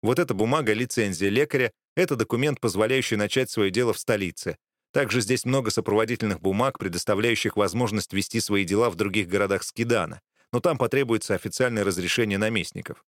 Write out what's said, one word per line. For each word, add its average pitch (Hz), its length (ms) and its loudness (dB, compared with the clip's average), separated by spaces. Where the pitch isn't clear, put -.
"Вот 117 160 2
эта 165 160 0
бумага — 113 400 2
лицензия 101 560 0
лекаря, 127 420 2
это 170 200 0
документ, 120 440 0
позволяющий 113 580 0
начать 104 340 0
своё 101 180 2
дело 113 240 2
в - 60 -4
столице. 98 580 -2
Также 123 300 0
здесь 123 240 0
много 127 240 0
сопроводительных 107 720 0
бумаг, 104 380 0
предоставляющих 101 760 0
возможность 104 580 0
вести 101 260 -2
свои 98 260 0
дела 104 240 2
в 90 60 -6
других 98 320 -2
городах 98 360 0
Скидана, 113 580 -2
но 120 80 0
там 160 180 0
потребуется 120 580 0
официальное 113 480 0
разрешение 98 560 0
наместников". - 720 -4